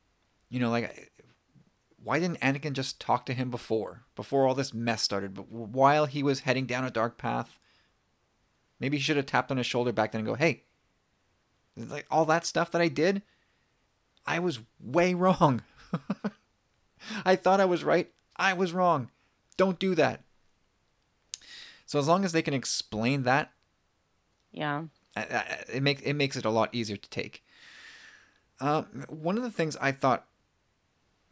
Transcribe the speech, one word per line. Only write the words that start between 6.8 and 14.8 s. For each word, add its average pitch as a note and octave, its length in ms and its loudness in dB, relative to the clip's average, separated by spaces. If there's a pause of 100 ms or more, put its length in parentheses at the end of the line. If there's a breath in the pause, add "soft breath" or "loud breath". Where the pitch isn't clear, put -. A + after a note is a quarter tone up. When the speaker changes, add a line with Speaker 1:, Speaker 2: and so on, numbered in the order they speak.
Speaker 1:
a B2+ 80 -4
dark A2+ 260 -2
path? A#2+ 400 -4 (1200)
Maybe C#3 180 -2
he C#3 60 -4
should C#3+ 140 0
have C#3 80 0
tapped - 260 0
on C3+ 60 0
his B2 80 -2
shoulder A#2+ 280 -2
back G#2+ 180 0
then A2+ 80 -6
and A2 80 -4
go, A2 80 -2
"Hey, D3 280 0 (1120)
like, C#3+ 340 -12
all D#3 140 4
that D#3+ 200 2
stuff - 260 -2
that E3+ 100 0
I E3+ 80 4
did, E3+ 320 0 (1040)
I D#3 140 -2
was E3+ 200 -2 (200)
way E3+ 340 2